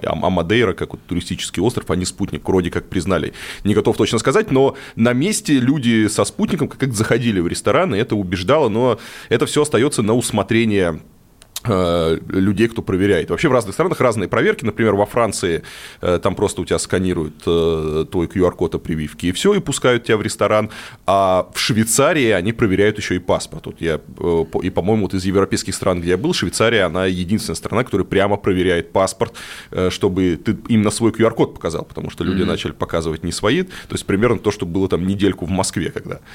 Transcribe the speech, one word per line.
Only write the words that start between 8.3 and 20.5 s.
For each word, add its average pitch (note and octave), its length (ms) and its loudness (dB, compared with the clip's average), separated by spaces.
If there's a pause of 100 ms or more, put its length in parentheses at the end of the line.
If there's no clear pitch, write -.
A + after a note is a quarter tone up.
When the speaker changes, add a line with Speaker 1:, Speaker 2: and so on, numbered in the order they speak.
Speaker 1:
но A2+ 280 2 (320)
это B2 180 2
все D3 180 2
остается C3 400 2
на G#2 100 2
усмотрение, G#2 880 2 (640)
э, E2+ 520 2 (100)
людей, G2 380 2
кто - 160 -4
проверяет. F#2+ 480 2
Вообще - 160 0
в C3 40 4
разных G#2+ 220 2
странах E3 260 -2
разные A2 300 2
проверки. D#3 340 0
Например, A2 300 2
во G2+ 140 2
Франции, F#2+ 560 0 (380)
э, F2 200 2
там F#2+ 140 0
просто F#2+ 260 0
у E2 40 -4
тебя F2 120 0
сканируют, E2+ 680 -2
э, D#2+ 640 0
твой E2+ 160 0
Q F#2 180 0
R-код E2+ 300 0
о - 20 -2
прививке, D#2+ 520 -4
и - 20 -2
все, G3+ 240 2
и F#3+ 40 2
пускают B2+ 440 0
тебя A2+ 140 2
в G2+ 40 -2
ресторан. G#2+ 480 0 (380)